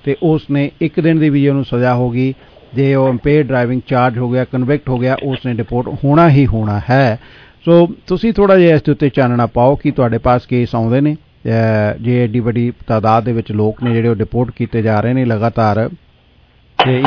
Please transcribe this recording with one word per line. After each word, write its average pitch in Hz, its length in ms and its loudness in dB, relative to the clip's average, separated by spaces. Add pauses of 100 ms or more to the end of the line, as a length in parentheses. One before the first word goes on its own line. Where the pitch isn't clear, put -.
ਤੇ 139 200 -2
ਉਸ 156 180 0 (100)
ਨੇ 143 200 -2 (100)
ਇੱਕ 160 180 -2
ਦਿਨ 160 200 2
ਦੀ 151 100 2
ਵੀ 143 180 2
ਉਹਨੂੰ 139 180 0
ਸਜ਼ਾ 123 280 0
ਹੋ 123 160 -2
ਗਈ। 131 240 -2 (400)
ਜੇ 139 220 0
ਉਹ 135 140 2
ਇੰਪੇਅਰ 143 340 2
ਡਰਾਈਵਿੰਗ 123 440 -2
ਚਾਰਜ 123 300 0
ਹੋ 123 140 -2
ਗਿਆ, 127 120 0
ਕਨਵਿਕਟ 131 460 -4
ਹੋ 127 80 -2
ਗਿਆ, 127 260 -2
ਉਸ 131 220 -4
ਨੇ 123 80 -4
ਡਿਪੋਰਟ 120 340 -4
ਹੋਣਾ 151 420 2
ਹੀ 139 160 4
ਹੋਣਾ 104 440 -2
ਹੈ। 127 300 2 (460)
ਸੋ 170 240 4 (180)
ਤੁਸੀਂ 196 260 -2
ਥੋੜ੍ਹਾ 196 240 4
ਜਿਹਾ 170 180 6
ਇਸ 143 80 0
ਦੇ 151 80 2
ਉੱਤੇ 143 180 0
ਚਾਨਣਾ 123 360 0
ਪਾਓ 123 300 2
ਕਿ 147 160 -2
ਤੁਹਾਡੇ 120 260 -2
ਪਾਸ 123 280 0
ਕੇਸ 123 300 -2
ਆਉਂਦੇ 117 260 0
ਨੇ, 151 140 0
ਅਹ, 110 840 -2
ਜੇ 123 220 0
ਐਡੀ 117 160 -2
ਵੱਡੀ 120 340 -2 (140)
ਤਾਦਾਦ 110 360 2
ਦੇ 120 100 -2
ਵਿੱਚ 113 180 -4
ਲੋਕ 107 320 -2
ਨੇ 120 100 0
ਜਿਹੜੇ 113 140 0
ਉਹ 117 80 0
ਡਿਪੋਰਟ 120 360 -4
ਕੀਤੇ 117 300 -4
ਜਾ 107 180 0
ਰਹੇ 113 140 -2
ਨੇ 131 120 0
ਲਗਾਤਾਰ, 110 640 0 (960)
ਤੇ 127 220 0